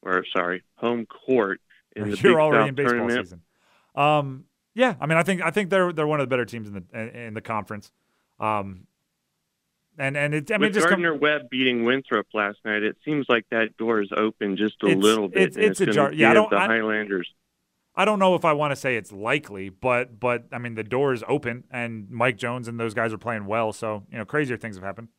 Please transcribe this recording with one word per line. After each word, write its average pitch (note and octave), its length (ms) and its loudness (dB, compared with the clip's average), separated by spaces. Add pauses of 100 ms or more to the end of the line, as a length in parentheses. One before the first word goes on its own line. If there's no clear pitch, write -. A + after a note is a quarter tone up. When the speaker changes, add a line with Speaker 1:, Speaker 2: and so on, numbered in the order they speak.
Speaker 1:
or F#2 240 0 (100)
sorry, F2+ 280 -2 (120)
home A#2 300 -2
court A2+ 560 0 (340)
in G#2+ 160 -6
the G2+ 60 -4
Speaker 2:
You're - 160 6
Speaker 1:
Big - 80 4
Speaker 2:
already D3 220 4
Speaker 1:
South A2 60 0
Speaker 2:
in C3+ 60 -6
baseball B2+ 220 2
Speaker 1:
tournament? A#2+ 300 0
Speaker 2:
season. F2 140 -20 (540)
Um, C#3+ 500 0 (300)
yeah, A#3 240 2
I C#3 80 -6
mean, D#3+ 100 4
I E3 60 4
think, F3+ 180 0
I E3 100 -2
think G3 180 -2
they're, F3+ 240 4
they're D3+ 140 0
one D3+ 120 0
of C3+ 80 0
the - 20 -10
better B2 160 0
teams A2 220 -10
in G2+ 60 -14
the, F#2+ 100 -10 (100)
in, A2+ 160 -8
in A#2 240 -14
the A2 80 -8
conference. G#2+ 500 -8 (480)
Um, G2 460 -4 (1120)
and, C3+ 180 -4
and D3 180 -2
it, D3+ 180 -4
I - 40 0
mean, G#3 120 2
Speaker 1:
With G3+ 80 -2
Speaker 2:
just E3+ 120 4
come F#3 140 2
Speaker 1:
Gardner E3+ 180 0
Webb D3 300 0
beating B2+ 340 0
Winthrop A#2+ 500 0
last G#2 300 -2
night, G#2+ 200 -2
it G#2+ 200 -2
seems D3 240 -2
like A#2 240 2
that A2+ 240 0
door A2+ 260 0
is G2 140 -4
open G#2+ 400 -2
just G#2 280 -2
a G#2 40 4
Speaker 2:
It's, F#2+ 160 4
Speaker 1:
little G#2+ 240 4
bit, F2+ 160 2
Speaker 2:
it's, - 140 0
Speaker 1:
and G#3+ 80 2
Speaker 2:
it's F#3+ 160 2
Speaker 1:
it's - 0 -
Speaker 2:
a G3 40 2
Speaker 1:
gonna - 80 2
Speaker 2:
jar-, D3 200 2
yeah, D3+ 160 4
I - 40 6
Speaker 1:
give - 100 8
Speaker 2:
don't, G#3+ 80 0
Speaker 1:
the G#2 60 4
Speaker 2:
I, F#3+ 100 2
Speaker 1:
Highlanders. G#2+ 600 -2 (680)
Speaker 2:
I F#3 100 2
don't G#3 140 2
know F#3 160 4
if E3+ 100 -2
I D#3+ 80 4
wanna D3 240 -2
say C3 180 -2
it's G#2+ 160 -8
likely, G#2 560 -4
but, B2 520 -2
but, A#2+ 340 -2
I B2+ 60 -10
mean, A#2+ 160 -8
the G#2+ 100 -6
door C3 260 0
is A#2 160 -2
open, B2 420 -2
and A#2 400 -8
Mike A#2+ 280 0
Jones A#2+ 320 -6
and A#2 100 -10
those A2+ 140 -2
guys A2+ 180 0
are A2 60 -8
playing G#2+ 280 -6
well, A2 280 -2
so, G#2+ 360 -8
you - 80 -14
know, A2 60 -8
crazier C3+ 320 -2
things G#2 220 -12
have F#2 80 -14
happened. G#2 340 -12